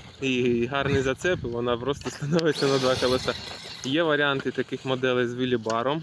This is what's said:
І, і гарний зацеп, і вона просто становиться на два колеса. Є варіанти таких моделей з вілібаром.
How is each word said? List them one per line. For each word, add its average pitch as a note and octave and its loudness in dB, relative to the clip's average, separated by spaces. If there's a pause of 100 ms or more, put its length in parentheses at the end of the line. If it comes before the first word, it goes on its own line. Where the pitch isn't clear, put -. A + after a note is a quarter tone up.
(200)
І, C3+ 0
і A#2+ 2
гарний C#3 0
зацеп, C3+ 0
і - -4
вона A#2+ 0
просто B2+ -4
становиться D3+ 0
на C#3 4
два C3 2
колеса. B2+ 0 (500)
Є C#3 0
варіанти D3 2
таких B2+ -4
моделей B2+ 2
з A#2+ -4
вілібаром. A#2+ 0